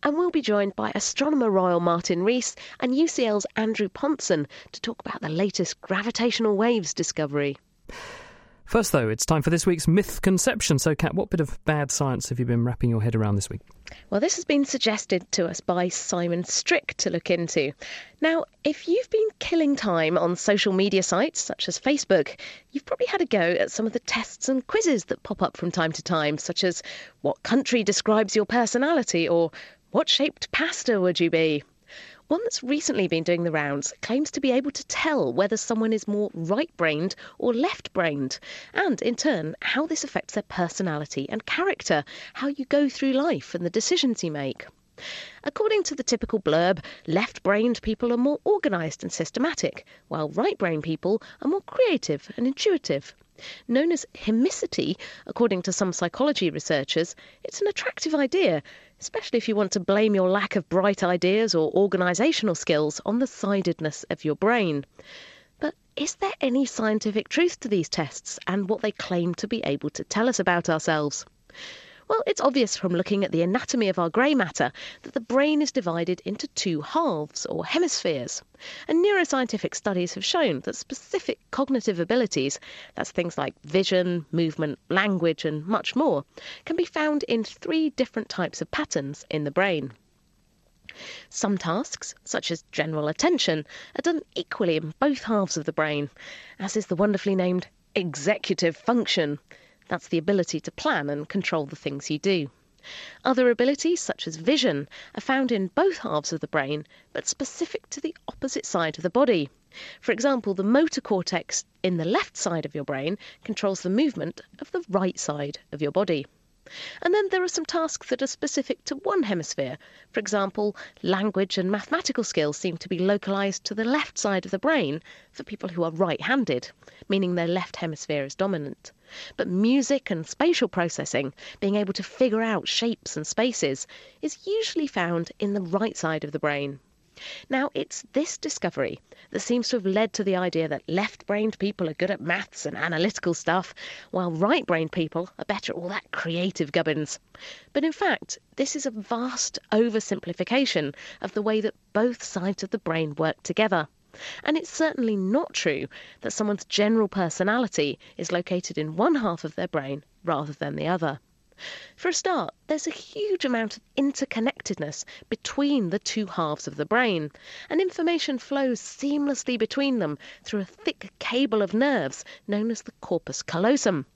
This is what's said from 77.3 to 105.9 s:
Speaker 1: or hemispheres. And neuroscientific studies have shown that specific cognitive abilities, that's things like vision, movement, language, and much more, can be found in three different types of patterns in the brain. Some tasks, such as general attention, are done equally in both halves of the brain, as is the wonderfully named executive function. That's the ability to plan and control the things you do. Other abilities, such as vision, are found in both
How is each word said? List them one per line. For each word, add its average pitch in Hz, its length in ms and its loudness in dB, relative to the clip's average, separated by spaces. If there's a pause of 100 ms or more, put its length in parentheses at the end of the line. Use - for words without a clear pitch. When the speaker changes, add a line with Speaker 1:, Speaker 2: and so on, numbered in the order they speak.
Speaker 1:
or 165 180 -4
hemispheres. 175 800 -2 (460)
And 339 180 4
neuroscientific 285 680 2
studies 180 400 -2
have 196 100 -6
shown 247 360 2
that - 140 -8
specific - 640 -6 (140)
cognitive 240 480 0
abilities, 170 600 0 (360)
that's - 160 -6
things 170 260 -2
like 135 240 -2
vision, 180 720 2
movement, 160 480 0 (100)
language, 175 560 2
and 151 220 -2
much - 280 -2
more, 233 300 2 (400)
can 330 100 -2
be 339 100 0
found 302 420 0
in 226 160 2
three 320 480 0
different - 360 -2
types - 320 -4
of - 120 -6
patterns 147 580 -4
in 156 140 -2
the 143 80 -2
brain. 160 400 0 (1400)
Some 208 300 0
tasks, - 640 -4
such - 260 -4
as 165 220 -4
general 151 360 -2
attention, 170 600 2 (280)
are - 60 -4
done 330 200 0 (120)
equally 170 440 0
in 160 220 -4
both 277 220 2
halves 208 360 0
of 151 80 -4
the 156 80 -4
brain, 147 360 0 (480)
as 196 180 -6
is 214 120 -2
the 185 80 0
wonderfully 196 400 2
named 180 320 0 (260)
executive 170 800 0
function. 175 640 2 (520)
That's - 180 -6
the 170 100 2
ability 170 440 2
to - 100 -8
plan 180 380 -2
and 147 180 -4
control 170 380 -2
the 147 100 -12
things 139 340 -8
you 151 80 0
do. 175 320 0 (760)
Other 254 240 6
abilities, 277 500 2
such - 260 -6
as 160 120 -8
vision, 165 500 2 (260)
are - 80 -8
found 262 300 0
in 190 240 0
both 359 220 4